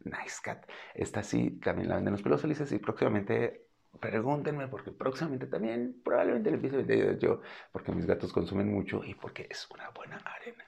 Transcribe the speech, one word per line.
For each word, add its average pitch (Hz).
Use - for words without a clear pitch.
Nice -
Cat. -
Esta -
sí, -
también 92
la 92
venden 98
los 101
Pelos 143
Felices 151
y 110
próximamente 113
Pregúntenme, 135
porque 123
próximamente 135
también 240
probablemente -
le -
empiece 135
a 131
vender 104
yo, -
porque -
mis 87
gatos 95
consumen 98
mucho 101
y 98
porque -
es -
una -
buena -
arena. -